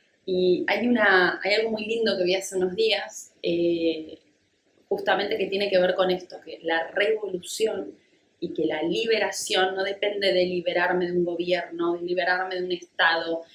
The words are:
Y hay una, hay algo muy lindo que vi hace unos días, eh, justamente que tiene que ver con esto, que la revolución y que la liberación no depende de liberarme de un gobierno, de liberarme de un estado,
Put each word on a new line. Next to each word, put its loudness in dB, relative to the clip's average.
Y 2
hay 2
una, 6
hay 2
algo 2
muy -4
lindo 0
que 0
vi 2
hace -4
unos -2
días, -2
eh, -2
justamente 0
que -2
tiene -2
que 4
ver 4
con 2
esto, -4
que -16
la -2
revolución -2
y -6
que 0
la -2
liberación 0
no -2
depende 0
de 4
liberarme 0
de -2
un 2
gobierno, -2
de -4
liberarme -2
de -4
un -4
estado, 0